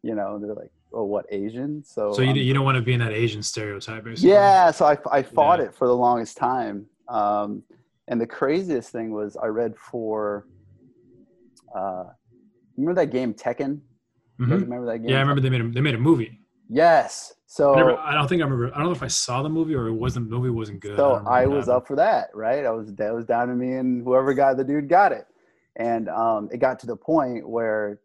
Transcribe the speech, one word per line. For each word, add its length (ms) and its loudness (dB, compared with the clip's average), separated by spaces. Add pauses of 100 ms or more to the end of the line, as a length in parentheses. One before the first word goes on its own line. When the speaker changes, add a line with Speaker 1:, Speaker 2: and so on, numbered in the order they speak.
Speaker 1:
You 120 -6
know, 220 -6
they're 160 -8
like, 180 -14 (220)
"Oh, 120 -4
what, 260 -4
Asian?" 540 -6
So 260 -4
Speaker 2:
So 100 -2
you, 100 2
Speaker 1:
I'm 40 2
Speaker 2:
you 180 0
don't 120 0
wanna 160 2
be 120 0
in 60 0
that 140 -2
Asian 280 -2
stereotype, 640 -10
basically. 280 2
Speaker 1:
Yeah, 400 8
so 140 2
I, 120 6 (140)
I 120 2
fought 360 2
Speaker 2:
Yeah. 80 0
Speaker 1:
it 60 -14
for 140 0
the 80 6
longest 420 0
time. 480 -4 (220)
Um, 560 -2 (460)
and 100 -2
the 80 -2
craziest 640 -4
thing 200 -8
was 260 -8
I 100 -4
read 300 -4
for, 680 -6 (1300)
uh, 300 -6 (720)
remember 240 0
that 100 0
game 220 -2
Tekken? 480 -6 (580)
You 60 -2
guys 140 2
Speaker 2:
Mm-hmm. 40 -2
Speaker 1:
remember 280 -8
that 80 -6
game? 100 -6
Speaker 2:
Yeah, 80 2
I 40 2
remember 200 2
they 80 0
made 120 0
a, 80 -2
they 120 -4
made 140 0
a 40 -4
movie. 400 2 (300)
Speaker 1:
Yes. 640 2 (140)
So 260 4
Speaker 2:
I 40 6
never, 200 6
I 160 -4
don't 140 2
think 140 2
I 40 2
remember. 280 -2
I 40 -8
don't 100 0
know 40 0
if 120 -4
I 40 -8
saw 340 -2
the 80 -4
movie 240 -2
or 140 -2
it 60 -2
wasn't, 360 -4
the 60 -4
movie 140 0
wasn't 320 -6
good. 120 -10
I 40 0
Speaker 1:
So 60 4
Speaker 2:
don't 80 6 (140)
remember 60 0
Speaker 1:
I 160 4
Speaker 2:
what 100 2
Speaker 1:
was 100 -2
Speaker 2:
happened. 100 4
Speaker 1:
up 100 -2
for 80 -4
that, 380 2
right? 320 -2
I 60 0
was, 240 -8
that 180 -2
was 120 -6
down 220 0
to 80 -4
me 180 -2
and 300 -2
whoever 300 2
got 240 2
the 60 -2
dude 260 -2
got 220 6
it. 140 -8 (520)
And, 320 -2
um, 420 -2
it 60 -10
got 220 0
to 80 -16
the 80 -6
point 520 -2
where 580 -2